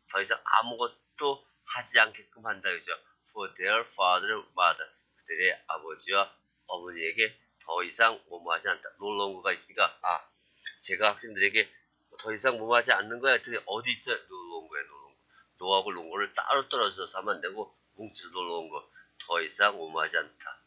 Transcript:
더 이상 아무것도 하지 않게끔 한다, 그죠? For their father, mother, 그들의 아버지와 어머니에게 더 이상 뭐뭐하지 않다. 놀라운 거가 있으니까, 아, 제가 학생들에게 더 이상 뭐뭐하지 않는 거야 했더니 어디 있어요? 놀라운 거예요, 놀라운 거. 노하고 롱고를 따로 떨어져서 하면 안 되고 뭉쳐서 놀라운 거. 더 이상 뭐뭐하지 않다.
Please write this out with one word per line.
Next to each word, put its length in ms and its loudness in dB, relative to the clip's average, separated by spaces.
더 100 -2
이상 240 0
아무것도 1040 0
하지 360 2
않게끔 460 -2
한다, 240 -4
그죠? 220 -4
For 240 -8
their 260 2
father, 720 2
mother, 380 2
그들의 500 0
아버지와 640 -2
어머니에게 680 -4
더 220 -2
이상 460 2
뭐뭐하지 400 -2
않다. 300 -2
놀라운 360 -2
거가 180 0
있으니까, 500 0
아, 220 0
제가 300 2
학생들에게 600 0
더 140 -6
이상 260 0
뭐뭐하지 340 4
않는 280 0
거야 140 4
했더니 320 -2
어디 240 -4
있어요? 260 -2
놀라운 400 -12
거예요, 180 -8
놀라운 280 -20
거. 60 -20
노하고 320 2
롱고를 440 -4
따로 340 0
떨어져서 500 -2
하면 180 -2
안 40 -12
되고 340 -8
뭉쳐서 340 -12
놀라운 380 -6
거. 200 -12
더 220 0
이상 360 2
뭐뭐하지 420 -2
않다. 480 -8